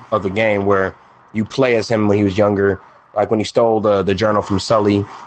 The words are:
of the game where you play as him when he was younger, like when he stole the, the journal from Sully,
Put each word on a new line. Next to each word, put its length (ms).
of 120
the 80
game 360
where 280
you 140
play 300
as 120
him 200
when 100
he 60
was 120
younger, 420
like 160
when 100
he 40
stole 360
the, 220
the 120
journal 280
from 160
Sully, 460